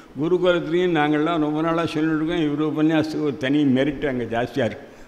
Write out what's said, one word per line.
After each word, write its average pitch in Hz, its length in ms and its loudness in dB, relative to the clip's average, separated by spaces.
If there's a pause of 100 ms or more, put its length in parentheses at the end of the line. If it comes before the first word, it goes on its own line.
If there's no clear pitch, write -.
(220)
குருகுலத்துலேயும் 175 500 2
நாங்கள்லாம் 156 520 2
ரொம்ப 156 360 0
நாளா 165 260 0
சொல்லிட்டு 156 400 -2
இருக்கோம். - 0 -
இவர் 151 480 0
உபன்யாசத்துக்கு 156 480 0
ஒரு 143 140 -2
தனி 143 280 2
merit 135 420 2
அங்க 127 180 -4
ஜாஸ்தியா 117 400 -2
இருக்கு. - 240 -6 (200)